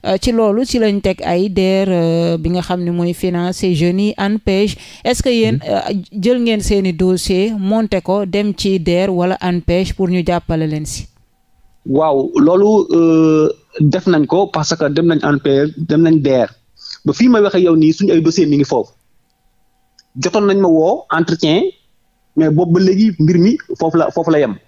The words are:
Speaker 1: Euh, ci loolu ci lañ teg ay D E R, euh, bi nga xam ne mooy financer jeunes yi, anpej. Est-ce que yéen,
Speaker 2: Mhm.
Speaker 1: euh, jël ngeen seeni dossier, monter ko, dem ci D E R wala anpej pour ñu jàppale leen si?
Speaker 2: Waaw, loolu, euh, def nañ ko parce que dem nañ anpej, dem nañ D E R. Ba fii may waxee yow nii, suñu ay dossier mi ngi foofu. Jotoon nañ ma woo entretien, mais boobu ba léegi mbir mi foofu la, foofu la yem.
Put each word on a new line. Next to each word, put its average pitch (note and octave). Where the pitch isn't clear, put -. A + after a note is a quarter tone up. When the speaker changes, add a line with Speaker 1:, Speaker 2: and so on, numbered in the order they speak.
Speaker 1:
Euh, F#3+
ci B3
loolu A3+
ci B3
lañ G#3
teg F#3+
ay F3+
D F#3+
E F#3+
R, F#3+
euh, E3+
bi E3
nga F3+
xam F3+
ne F3
mooy F3
financer F3+
jeunes F3
yi, G#3+
anpej. G3+
Est-ce A#3+
que C4
yéen, A3+
Speaker 2:
Mhm. C#3
Speaker 1:
euh, G3
jël B3
ngeen A3
seeni G3
dossier, F#3
monter G3+
ko, G3
dem G3+
ci F#3+
D E3
E F3+
R G3
wala F3+
anpej F3
pour F#3+
ñu F3+
jàppale E3+
leen D3+
si? -
Speaker 2:
Waaw, C#3
loolu, F#3+
euh, D#3+
def D#3
nañ D3+
ko F#3+
parce D#3
que D#3
dem D#3
nañ E3
anpej, D3
dem D#3+
nañ D#3+
D C#3
E B2+
R. G2+
Ba D3
fii A#3+
may A#3
waxee G3
yow E3+
nii, D#3
suñu F#3+
ay E3
dossier E3
mi C#3+
ngi C#3+
foofu. B2+
Jotoon F#3+
nañ G3
ma F#3
woo E3
entretien, E3
mais D#3
boobu E3+
ba F#3
léegi F#3+
mbir E3+
mi G#3
foofu E3
la, D#3+
foofu E3
la D3+
yem. A2